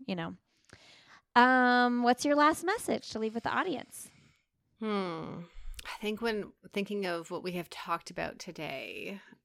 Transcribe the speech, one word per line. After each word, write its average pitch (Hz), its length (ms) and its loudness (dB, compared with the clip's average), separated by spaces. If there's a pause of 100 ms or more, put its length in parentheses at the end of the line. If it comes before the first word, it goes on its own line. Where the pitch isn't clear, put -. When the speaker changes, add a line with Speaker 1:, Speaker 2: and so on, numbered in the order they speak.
Speaker 1:
you 185 100 -4
know? 170 180 -6 (1000)
Um, 247 680 6
what's 247 240 4
your 285 100 4
last 302 280 4
message 359 460 -2
to 226 80 -6
leave 220 160 -4
with 233 100 -6
the - 100 -2
audience? 277 560 -4 (720)
Speaker 2:
Hmm. 180 640 -4 (420)
I - 160 -12
think 214 180 -4
when 214 320 -4 (220)
thinking 202 320 -4
of 170 240 -4
what 175 120 -6
we 180 100 -6
have 175 180 -6
talked - 400 -6
about 165 280 -6
today, 147 800 -10 (240)